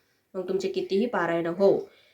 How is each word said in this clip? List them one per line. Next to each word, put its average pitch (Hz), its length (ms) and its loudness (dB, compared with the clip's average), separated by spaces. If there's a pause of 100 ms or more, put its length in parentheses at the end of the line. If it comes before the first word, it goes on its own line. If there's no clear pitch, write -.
(340)
मग 185 140 -6
तुमचे 190 200 -2
कितीही 190 380 -2
पारायण 170 400 -2
हो, 180 320 4 (360)